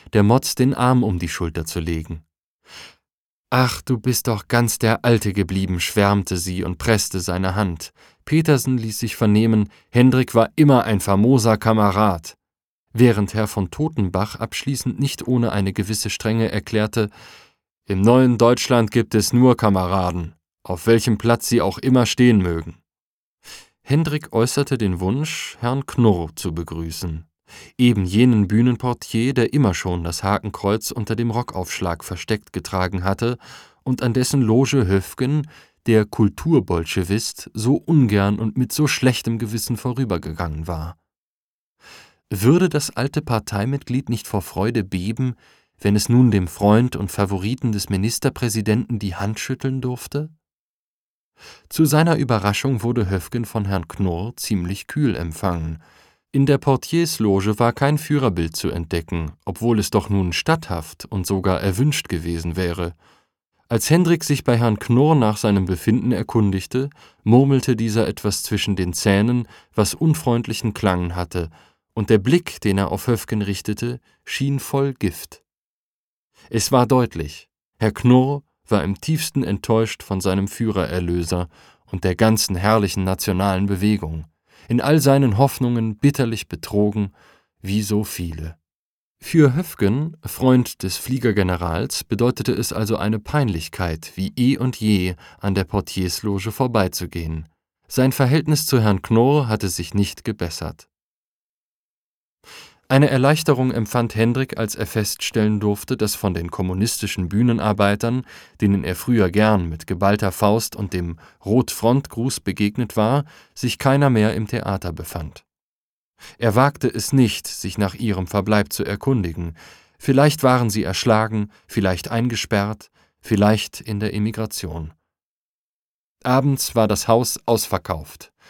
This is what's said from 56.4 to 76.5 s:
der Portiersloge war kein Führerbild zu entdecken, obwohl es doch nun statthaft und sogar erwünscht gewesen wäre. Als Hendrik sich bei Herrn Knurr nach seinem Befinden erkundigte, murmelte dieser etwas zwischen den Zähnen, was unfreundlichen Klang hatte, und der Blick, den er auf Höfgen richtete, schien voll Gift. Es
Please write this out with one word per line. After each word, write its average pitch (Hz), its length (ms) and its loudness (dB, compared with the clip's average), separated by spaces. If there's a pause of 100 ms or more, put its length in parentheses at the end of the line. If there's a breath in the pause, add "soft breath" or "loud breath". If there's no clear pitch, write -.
der 139 120 4
Portiersloge 110 1040 0
war 117 140 2
kein 147 240 0
Führerbild 101 580 -2
zu - 140 -4
entdecken, 82 640 -4 (100)
obwohl 113 360 0
es 98 100 -2
doch - 200 0
nun 95 220 0
statthaft - 720 -4
und 95 200 -4
sogar 95 340 0
erwünscht 101 480 0
gewesen 85 480 -4
wäre. 85 380 -4 (720 soft breath)
Als 117 220 -2
Hendrik 170 340 4
sich 143 200 -2
bei 120 140 2
Herrn 113 220 2
Knurr 143 360 4
nach 107 220 2
seinem 101 280 2
Befinden 104 460 0
erkundigte, 104 800 -2 (340 soft breath)
murmelte 127 520 4
dieser 113 320 0
etwas - 360 -4
zwischen 104 320 -2
den 90 180 -2
Zähnen, 113 540 2 (260 loud breath)
was 104 220 0
unfreundlichen 120 800 0
Klang 90 420 -2
hatte, 87 340 -6 (440 soft breath)
und 110 160 -2
der 110 100 6
Blick, 135 420 -2
den 98 160 0
er 98 140 0
auf - 160 -6
Höfgen 113 340 -2
richtete, 107 580 -6 (240)
schien 139 360 -4
voll 139 340 -2
Gift. - 500 -6 (1040 soft breath)
Es - 220 -2